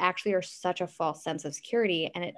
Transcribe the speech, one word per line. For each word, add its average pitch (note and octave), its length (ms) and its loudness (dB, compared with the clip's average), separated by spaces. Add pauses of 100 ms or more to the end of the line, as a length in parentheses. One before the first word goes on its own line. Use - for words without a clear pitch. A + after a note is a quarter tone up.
actually F#3 340 2
are F#3 80 4
such - 380 -2
a F3 60 0
false D#3 380 -2
sense D#3+ 200 -2
of - 100 -4
security. F#3+ 600 2
And F3 100 -4
it, - 140 -8